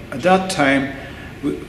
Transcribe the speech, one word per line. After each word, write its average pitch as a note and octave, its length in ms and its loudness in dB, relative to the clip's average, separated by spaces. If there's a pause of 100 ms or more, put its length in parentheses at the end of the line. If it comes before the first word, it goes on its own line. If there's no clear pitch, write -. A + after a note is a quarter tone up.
(100)
At C3 120 -6
that F#3 280 4
time, C#3 440 2 (480)
we, C#3+ 160 -2 (100)